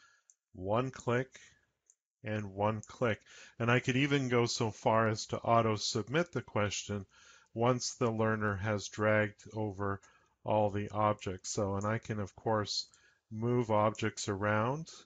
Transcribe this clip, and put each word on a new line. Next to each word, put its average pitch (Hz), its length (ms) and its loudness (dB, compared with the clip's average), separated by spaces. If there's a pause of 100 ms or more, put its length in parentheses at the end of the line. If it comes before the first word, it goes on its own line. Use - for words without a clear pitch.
(520)
One 107 380 -2
click 123 500 -4 (840)
and 104 300 -6
one 104 280 0
click. - 400 -2 (380)
And 117 100 2
I 123 80 6
could 123 180 0
even 139 320 2
go 120 180 4
so 113 260 -2
far 113 340 4
as 107 200 -2
to 110 120 -6
auto 113 380 4
submit 123 560 -2
the 127 100 -4
question 101 640 -4 (480)
once 120 400 0
the 120 160 0
learner 110 460 0
has 104 320 -2
dragged 107 560 0 (100)
over 101 460 -4 (440)
all 107 260 2
the 101 200 -4
objects. 104 600 -2
So, 98 260 -2
and 98 100 -2
I 110 120 -2
can 107 200 -6
of 98 160 -6
course 107 540 -2 (420)
move 117 400 0
objects 107 580 0
around 107 640 0 (160)